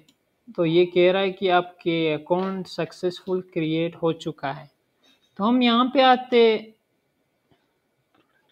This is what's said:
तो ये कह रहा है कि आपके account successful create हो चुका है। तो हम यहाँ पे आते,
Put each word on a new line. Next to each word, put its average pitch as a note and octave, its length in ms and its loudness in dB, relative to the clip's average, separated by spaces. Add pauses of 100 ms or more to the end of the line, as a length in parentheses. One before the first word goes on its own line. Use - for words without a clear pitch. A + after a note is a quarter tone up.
(560)
तो F3 80 0
ये E3+ 220 4
कह F3 260 4
रहा F#3+ 100 0
है G3 100 -2
कि F#3+ 160 -4
आपके E3+ 640 0
account F3+ 540 -4
successful F3+ 720 -6 (140)
create E3 420 -4
हो E3 180 -2
चुका D3+ 380 -10
है। C#3+ 180 -18 (680)
तो G3 60 -4
हम B3 180 0
यहाँ A#3+ 320 2
पे C4+ 80 2
आते, B3 540 4 (2000)